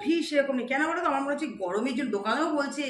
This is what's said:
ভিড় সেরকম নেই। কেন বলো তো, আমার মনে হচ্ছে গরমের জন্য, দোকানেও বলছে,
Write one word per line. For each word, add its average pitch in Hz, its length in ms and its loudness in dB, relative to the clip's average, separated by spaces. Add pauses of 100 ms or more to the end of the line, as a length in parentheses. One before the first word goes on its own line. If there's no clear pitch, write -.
ভিড় 320 200 2
সেরকম 277 340 2
নেই। 240 100 -2
কেন 277 220 0
বলো 359 120 0
তো, 339 60 0
আমার 277 160 2
মনে 285 120 -2
হচ্ছে 302 120 -4
গরমের 214 500 -2
জন্য, 262 140 -2
দোকানেও 220 400 0
বলছে, 285 400 -2